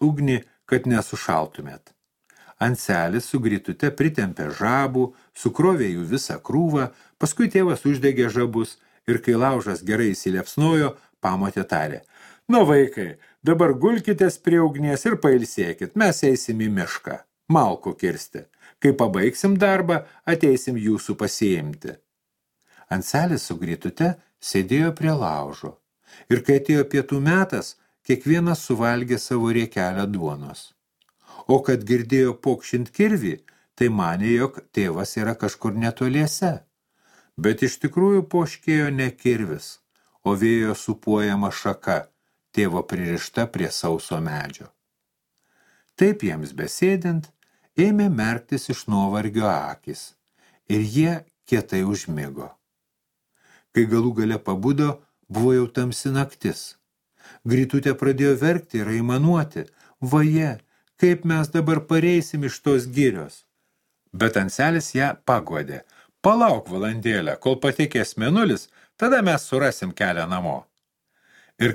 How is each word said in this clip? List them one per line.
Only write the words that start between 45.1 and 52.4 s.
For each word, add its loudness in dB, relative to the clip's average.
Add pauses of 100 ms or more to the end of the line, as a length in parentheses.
Taip 4
jiems -6
besėdint, -2 (480)
ėmė 4
merktis -4
iš -8
nuovargio 0
akys, -6 (560)
ir 0
jie 0 (340)
kietai 0
užmigo. -6 (1200)